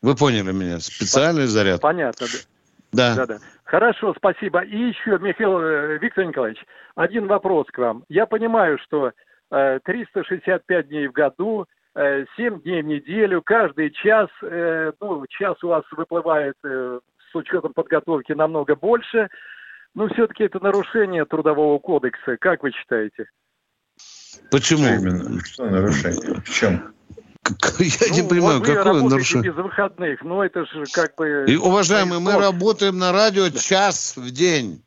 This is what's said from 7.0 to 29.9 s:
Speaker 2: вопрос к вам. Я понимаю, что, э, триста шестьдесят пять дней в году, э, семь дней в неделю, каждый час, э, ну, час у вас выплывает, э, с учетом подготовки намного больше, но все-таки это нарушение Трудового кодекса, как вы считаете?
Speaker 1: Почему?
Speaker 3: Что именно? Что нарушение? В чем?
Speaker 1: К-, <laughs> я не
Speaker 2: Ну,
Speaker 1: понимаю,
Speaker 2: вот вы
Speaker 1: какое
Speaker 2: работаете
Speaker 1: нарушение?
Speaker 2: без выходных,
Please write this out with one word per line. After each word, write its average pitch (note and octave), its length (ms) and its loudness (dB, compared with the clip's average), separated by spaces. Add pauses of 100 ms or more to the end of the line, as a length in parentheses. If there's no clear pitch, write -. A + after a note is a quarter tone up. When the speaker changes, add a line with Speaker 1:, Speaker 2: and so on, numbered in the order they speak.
Speaker 2:
вопрос F#3+ 460 0
к - 60 -14
вам. A#2+ 320 -2
Я F3+ 160 2
понимаю, G#3+ 580 0
что, C#3 280 -2 (380)
э, C3+ 320 0
триста F#3+ 420 -6
шестьдесят F#3 420 -4
пять E3 220 0
дней C#3+ 200 -4
в B2+ 40 -10
году, E3 520 -2 (300)
э, C#3 320 -2 (100)
семь G#3+ 240 -4
дней E3 220 -4
в D3+ 40 -6
неделю, E3+ 560 0
каждый F3 500 0
час, G#3+ 360 2 (140)
э, E3 580 -4
ну, E3+ 260 -6
час F#3+ 380 -4
у F3 40 -4
вас D#3+ 240 0
выплывает, D#3+ 720 -2
э, B2+ 360 -6 (300)
с - 40 -20
учетом D#3+ 380 -4
подготовки D#3+ 600 -2
намного D3+ 440 0
больше, A3 520 0 (680)
но G#3+ 140 -2
все-таки A3 360 0
это F#3+ 160 -2
нарушение G3 640 0
Трудового D3+ 540 2
кодекса, C3 600 -2
как F3+ 240 0
вы D#3+ 100 -2
считаете? A2 520 -6 (1300)
Speaker 1:
Почему? C#3+ 340 4
Speaker 3:
Что A2+ 120 6
именно? F2+ 480 -2
Что - 200 -12
нарушение? F#2+ 680 0 (100)
В - 60 -14
чем? F#2 420 0 (680)
Speaker 1:
К-, - 220 0
<laughs> - 0 -
я F#3+ 280 2
не E3+ 120 2
Speaker 2:
Ну, E3+ 60 -2
Speaker 1:
понимаю, F3 320 4
Speaker 2:
вот - 80 0
вы D3 80 4
Speaker 1:
какое F#3+ 80 2
Speaker 2:
работаете D#3 260 4
Speaker 1:
нарушение? C3 400 2
Speaker 2:
без D3+ 60 -8
выходных, F3+ 680 -4